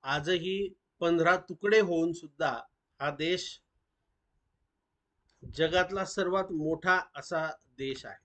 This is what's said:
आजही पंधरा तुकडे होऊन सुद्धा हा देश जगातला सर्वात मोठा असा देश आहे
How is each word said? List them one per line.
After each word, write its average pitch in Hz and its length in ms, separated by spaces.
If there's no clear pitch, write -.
आजही 175 680
पंधरा 170 380
तुकडे 208 420
होऊन 170 340
सुद्धा 147 480
हा 143 120
देश 160 500
जगातला 180 500
सर्वात 190 460
मोठा 165 480
असा 160 320
देश 135 280
आहे 101 200